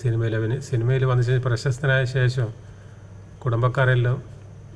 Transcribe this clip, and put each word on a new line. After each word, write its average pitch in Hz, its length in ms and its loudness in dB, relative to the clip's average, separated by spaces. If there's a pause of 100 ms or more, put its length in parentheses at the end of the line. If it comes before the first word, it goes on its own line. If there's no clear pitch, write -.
സിനിമയിൽ. 113 360 0
അവന് 113 180 0 (120)
സിനിമയിൽ 127 420 2
വന്ന 123 180 4
ശേഷം, 127 180 2
പ്രശസ്തനായ 131 560 2 (140)
ശേഷം 123 300 2 (1000)
കുടുംബക്കാരെല്ലാം 123 760 2 (560)